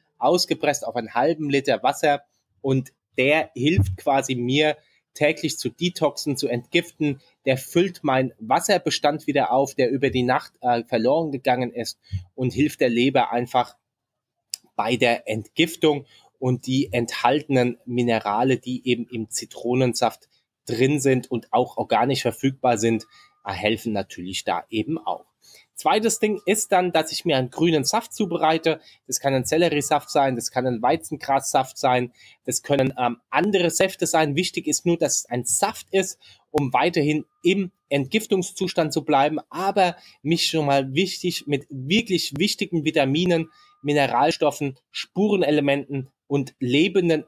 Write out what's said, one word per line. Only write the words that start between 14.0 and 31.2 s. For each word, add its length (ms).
bei 200
der 320
Entgiftung 760
und 280
die 260
enthaltenen 960
Minerale, 720
die 280
eben 200
im 240
Zitronensaft 1000
drin 340
sind 300
und 220
auch 240
organisch 460
verfügbar 540
sind, 300
äh, 80
helfen 400
natürlich 520
da 240
eben 300
auch. 360
Zweites 460
Ding 260
ist 240
dann, 220
dass 180
ich 140
mir 120
einen 140
grünen 340
Saft 300
zubereite. 640
Das 100
kann 160
ein 100
Selleriesaft 640
sein, 280
das 160
kann 140
ein 140
Weizengrassaft 960